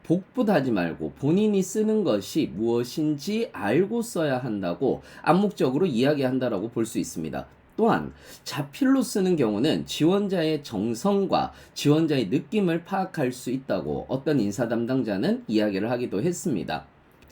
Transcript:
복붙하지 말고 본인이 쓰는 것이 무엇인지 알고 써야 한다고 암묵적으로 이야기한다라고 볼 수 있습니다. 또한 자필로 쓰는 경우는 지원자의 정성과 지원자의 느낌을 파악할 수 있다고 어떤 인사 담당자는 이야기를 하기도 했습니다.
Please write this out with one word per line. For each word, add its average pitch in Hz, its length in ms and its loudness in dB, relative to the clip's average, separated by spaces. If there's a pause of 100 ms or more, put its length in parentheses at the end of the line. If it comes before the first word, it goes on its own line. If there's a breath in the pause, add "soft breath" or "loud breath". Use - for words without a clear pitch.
복붙하지 180 680 0
말고 80 420 -2
본인이 196 500 2
쓰는 214 400 0
것이 120 500 0
무엇인지 147 1000 -2
알고 180 480 0
써야 156 360 0
한다고 104 640 -2 (200 loud breath)
암묵적으로 175 640 0
이야기한다라고 127 840 0
볼 113 140 -2
수 - 140 -8
있습니다. 78 480 -8 (300)
또한 101 340 2 (320 loud breath)
자필로 262 580 0
쓰는 185 360 2
경우는 107 480 2
지원자의 170 800 0
정성과 117 880 0 (200 loud breath)
지원자의 147 540 2
느낌을 170 560 0
파악할 180 480 -2
수 - 200 -8
있다고 80 580 -4
어떤 139 320 2
인사 101 260 0
담당자는 117 800 0
이야기를 104 420 2
하기도 123 320 -2
했습니다. 147 640 -2 (460 soft breath)